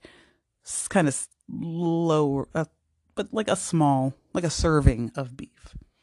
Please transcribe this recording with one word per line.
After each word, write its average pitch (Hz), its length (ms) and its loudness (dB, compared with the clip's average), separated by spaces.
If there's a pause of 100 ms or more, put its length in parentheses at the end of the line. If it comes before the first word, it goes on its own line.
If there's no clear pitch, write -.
(640)
s-, - 220 -8
kinda 170 220 2
s-, - 180 -4 (220)
lower, 165 1040 0
uh, 160 120 -2 (500)
but, 208 180 -6
like, 220 140 -2
a 208 80 2
small, 139 580 2 (200)
like, 180 100 -2
a 156 60 0
serving 139 680 2
of 131 200 -8
beef. - 380 -18 (280)